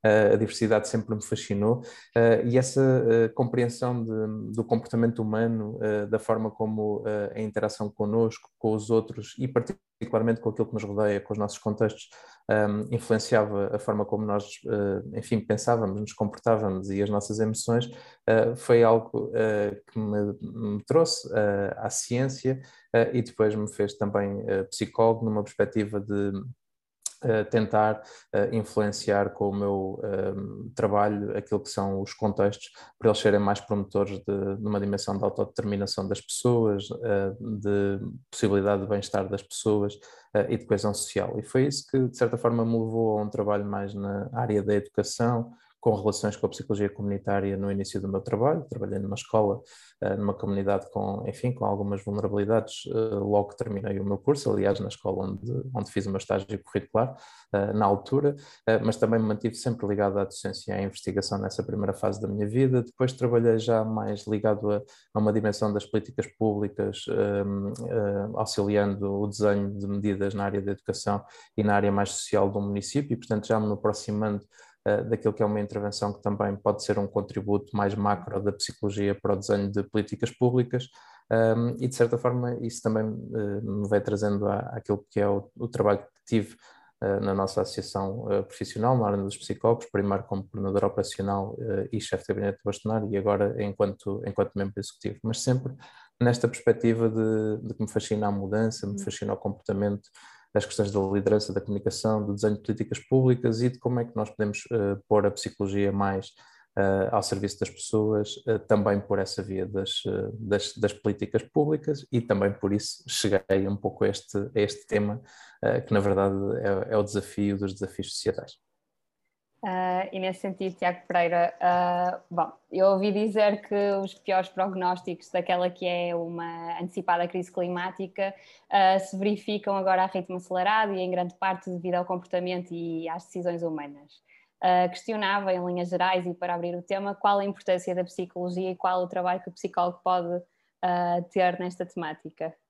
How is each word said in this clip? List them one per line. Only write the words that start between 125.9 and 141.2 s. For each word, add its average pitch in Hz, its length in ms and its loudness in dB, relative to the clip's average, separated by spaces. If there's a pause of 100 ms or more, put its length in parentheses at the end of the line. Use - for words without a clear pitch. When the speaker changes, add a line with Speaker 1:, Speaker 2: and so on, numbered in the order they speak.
Speaker 2:
uma 170 640 -6
antecipada 175 480 -2
crise 180 240 -6
climática, 185 840 -6 (340)
ah, 190 300 6
se 190 180 -6
verificam 208 580 -2
agora 185 280 2
a - 20 4
ritmo 185 300 -6
acelerado 196 580 0
e 185 60 -2
em 185 100 -2
grande 180 240 -2
parte 190 380 -4
devido 180 240 -2
ao 175 100 0
comportamento 180 680 -4
e 165 380 -6
às 175 160 -8
decisões 175 380 -4
humanas. 147 580 -8 (400)
Ah, 180 280 4
questionava, 202 640 -2
em 180 140 0
linhas 180 240 -2
gerais 180 380 2
e 175 80 -4
para 180 180 -4
abrir 175 220 -4
o 175 80 -8
tema, 196 320 -4
qual 202 240 4
a 202 60 -2
importância 185 500 -2
da 180 80 0
psicologia 180 640 -4
e 185 60 -4
qual 185 280 0
o 180 40 -4
trabalho 180 340 -2
que - 80 -14
o 175 40 -16
psicólogo 180 500 -2
pode, 175 360 0 (440)
ah, 175 360 0 (120)